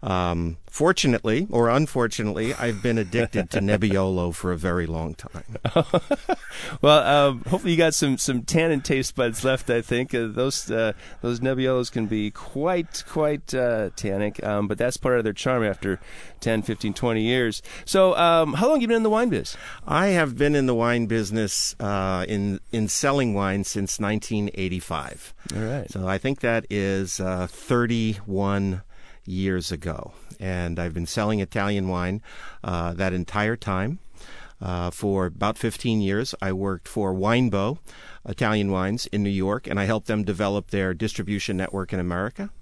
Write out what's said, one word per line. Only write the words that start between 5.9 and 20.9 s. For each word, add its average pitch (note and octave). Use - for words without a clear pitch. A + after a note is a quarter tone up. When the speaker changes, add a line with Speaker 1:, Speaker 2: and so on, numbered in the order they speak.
Speaker 2:
Well, C#3+
um, A#2+
hopefully F3
you D#3+
got D#3+
some, C#3
some B2
tannin D#3+
taste C3+
buds A#2+
left, C3
I A#2+
think. B2
Uh, A#2
those, B2
uh, A2+
those A#2+
Nebbiolos B2+
can A2+
be G#2+
quite, E3
quite, D3+
uh, A#2
tannic, G2+
um, G#2
but G2+
that's B2
part B2+
of A2+
their G#2+
charm B2
after G2
ten, A2+
fifteen, G#2+
twenty A2+
years. A#2
So, F#3+
um, E3
how F3+
long D4+
have C4
you A#3
been A#3
in A3+
the A3
wine A3+
biz? A2+
Speaker 1:
I F3+
have D#3
been D3
in C#3
the B2+
wine A#2